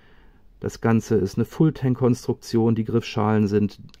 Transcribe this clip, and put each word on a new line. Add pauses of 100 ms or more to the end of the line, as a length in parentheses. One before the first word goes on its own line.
(600)
Das
Ganze
ist
eine
Full-Tank-Konstruktion.
Die
Griffschalen
sind (180)